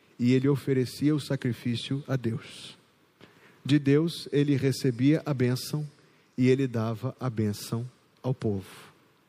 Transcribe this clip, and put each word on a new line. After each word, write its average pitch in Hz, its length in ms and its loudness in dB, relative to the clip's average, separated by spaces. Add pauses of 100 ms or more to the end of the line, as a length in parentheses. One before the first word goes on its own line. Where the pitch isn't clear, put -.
(180)
e 123 140 4
ele 131 160 4
oferecia 135 680 0
o 143 60 -2
sacrifício 135 840 -4
a 135 100 -2
Deus. - 640 -6 (840)
De 143 140 4
Deus, 147 540 2
ele 143 240 4
recebia 131 680 2
a 147 80 -2
bênção 127 520 -2 (520)
e 127 100 6
ele 131 180 4
dava 117 520 -4
a 127 100 -4
bênção 113 580 -4 (360)
ao 127 100 -2
povo. 101 380 -4 (580)